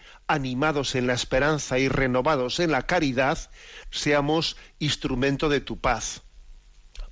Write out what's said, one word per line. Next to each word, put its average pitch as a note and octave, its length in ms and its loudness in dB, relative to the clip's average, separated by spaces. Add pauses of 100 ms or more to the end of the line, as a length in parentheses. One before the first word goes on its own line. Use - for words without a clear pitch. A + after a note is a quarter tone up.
(280)
animados C#3+ 640 0
en B2 140 2
la B2 60 2
esperanza C3+ 640 0
y C3+ 80 2
renovados B2+ 720 2
en F3 100 2
la C3 120 2
caridad, C#3+ 540 2 (540)
seamos D3 640 0 (220)
instrumento C#3 680 0
de C#3+ 120 2
tu - 200 -10
paz. - 420 -2 (880)